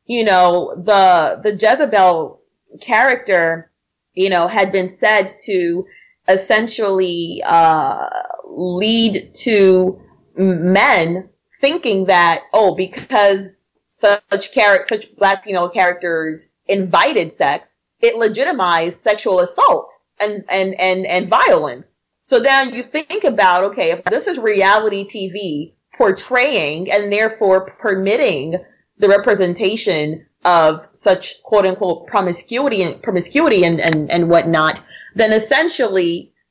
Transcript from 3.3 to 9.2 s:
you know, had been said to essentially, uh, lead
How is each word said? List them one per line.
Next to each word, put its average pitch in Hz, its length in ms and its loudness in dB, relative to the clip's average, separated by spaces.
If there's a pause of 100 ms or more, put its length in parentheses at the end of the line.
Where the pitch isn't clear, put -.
you 190 140 0
know, 175 200 0
had 196 240 0
been 185 180 -2
said 208 420 0 (120)
to 175 420 -4 (400)
essentially, 190 1200 -2
uh, 160 600 2 (360)
lead 196 920 -4